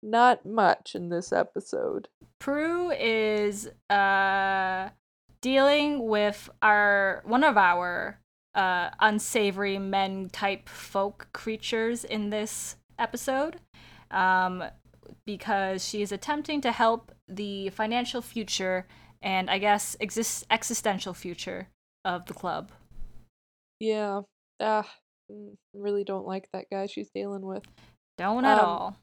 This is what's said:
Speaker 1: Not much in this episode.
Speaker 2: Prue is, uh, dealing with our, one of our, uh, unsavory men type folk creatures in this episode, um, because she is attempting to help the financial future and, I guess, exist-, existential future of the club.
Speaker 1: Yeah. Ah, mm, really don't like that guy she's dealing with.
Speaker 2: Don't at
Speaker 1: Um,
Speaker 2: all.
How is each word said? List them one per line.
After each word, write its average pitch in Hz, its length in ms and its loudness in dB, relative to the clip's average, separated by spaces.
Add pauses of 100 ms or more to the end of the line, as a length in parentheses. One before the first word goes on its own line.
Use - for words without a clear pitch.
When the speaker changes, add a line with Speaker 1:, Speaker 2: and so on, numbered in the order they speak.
Speaker 1:
Not 233 440 4
much 202 480 2
in 175 160 -6
this 175 220 -2
episode. - 760 -2 (320)
Speaker 2:
Prue 330 500 -2
is, 214 800 0 (200)
uh, 196 960 2 (520)
dealing 277 680 4
with 208 400 0 (140)
our, 202 640 4
one 247 200 2
of 277 120 6
our, 180 640 2 (360)
uh, 185 360 2 (100)
unsavory 202 800 2
men 190 520 -2
type 196 380 -2
folk - 640 -4
creatures 226 720 -2
in 214 260 -4
this 214 460 -6 (220)
episode, 269 640 -2 (500)
um, 185 540 2 (640)
because 196 600 -2
she 208 160 -4
is 208 100 -4
attempting 294 500 -4
to 247 100 0
help 233 400 2 (160)
the 196 420 -6
financial 233 520 -2
future 185 640 -4 (340)
and, 185 300 -2
I 190 80 2
guess, 202 420 2
exist-, - 500 -4
existential 208 640 -2
future 185 540 -10 (360)
of 180 220 -4
the - 80 -10
club. 165 360 -6 (1120)
Speaker 1:
Yeah. 214 420 -2 (380)
Ah, 214 280 0 (420)
mm, 208 240 -18 (200)
really 202 300 -2
don't 196 220 -6
like 190 260 -8
that 190 180 -10
guy 196 160 -4
she's 202 260 -10
dealing 202 300 -8
with. 190 220 -10 (520)
Speaker 2:
Don't 214 280 0
at 262 160 6
Speaker 1:
Um, 202 40 6
Speaker 2:
all. 180 380 -4